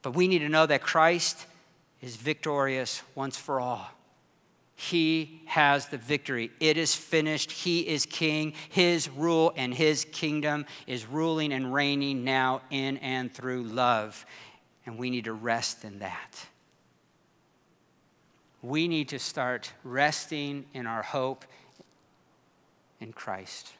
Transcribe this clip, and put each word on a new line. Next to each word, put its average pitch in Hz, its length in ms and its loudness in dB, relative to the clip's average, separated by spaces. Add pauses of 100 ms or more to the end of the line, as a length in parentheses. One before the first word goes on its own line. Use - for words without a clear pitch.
But 131 80 -6
we 180 160 4
need 185 120 6
to 147 100 -2
know 156 180 8
that 143 160 4
Christ 170 640 4 (560)
is 120 140 -12
victorious 135 840 -2 (140)
once 135 200 -6
for 135 240 -4
all. 123 300 -4 (880)
He 160 720 0
has 143 400 4
the 143 100 -8
victory. 120 640 -2
It 156 180 4
is 160 160 2
finished. 156 580 0
He 175 360 0
is 151 180 0
king. 156 480 -2 (160)
His 175 400 2
rule 160 480 4
and 127 160 -4
his 156 380 2
kingdom 147 560 -2 (180)
is 120 220 -6
ruling 156 440 0
and 131 220 -2
reigning 139 500 2
now 131 460 2
in 135 280 -2
and 131 360 -4
through 127 300 -6
love. 113 600 0 (600)
And 113 140 -10
we 127 100 -4
need 123 140 -4
to 110 100 -6
rest 113 500 -4
in 101 140 -12
that. - 480 -12 (2250)
We 151 280 0
need 156 200 0
to 135 100 -6
start 127 520 -4 (140)
resting 143 880 -2
in 127 120 -8
our 113 160 -2
hope 131 440 -4 (1500)
in 113 140 -12
Christ. - 680 -10